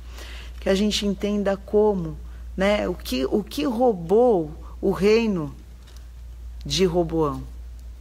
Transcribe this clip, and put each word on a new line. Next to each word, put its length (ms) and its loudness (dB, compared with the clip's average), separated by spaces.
que 100 -2
a 60 6
gente 300 0
entenda 500 0
como, 600 2
né, 300 2
o 60 -2
que, 320 -4
o 180 2
que 200 -6
roubou 880 4
o 100 2
reino 640 2
de 200 2
Roboão 580 0